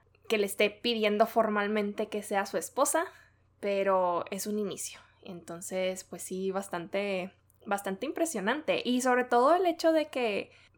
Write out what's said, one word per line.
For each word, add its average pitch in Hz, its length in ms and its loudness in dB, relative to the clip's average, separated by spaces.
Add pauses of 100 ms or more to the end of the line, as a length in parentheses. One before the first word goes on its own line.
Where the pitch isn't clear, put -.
(280)
que 214 120 2
le 196 80 0
esté 208 240 2
pidiendo 214 560 2
formalmente 208 840 0
que 208 140 -6
sea 202 240 0
su 196 100 -4
esposa, 285 480 0 (540)
pero 190 720 2
es 190 160 -6
un 208 100 -2
inicio. 196 420 -6 (240)
Entonces, 185 800 -6
pues - 200 -14
sí, 190 280 -4
bastante, 190 800 -4 (340)
bastante 202 400 -4
impresionante. 262 800 -2
Y 247 160 2
sobre 247 220 4
todo 254 320 6
el 359 100 2
hecho 330 260 4
de 302 160 2
que, 226 440 -2 (260)